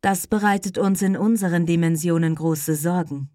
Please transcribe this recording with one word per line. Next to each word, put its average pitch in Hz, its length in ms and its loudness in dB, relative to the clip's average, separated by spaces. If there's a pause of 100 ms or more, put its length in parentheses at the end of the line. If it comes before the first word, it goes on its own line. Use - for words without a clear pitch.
Das 196 240 0
bereitet 202 540 0
uns 196 240 2
in 190 120 2
unseren 185 520 0
Dimensionen 165 640 2
große 156 420 -2
Sorgen. 151 600 -4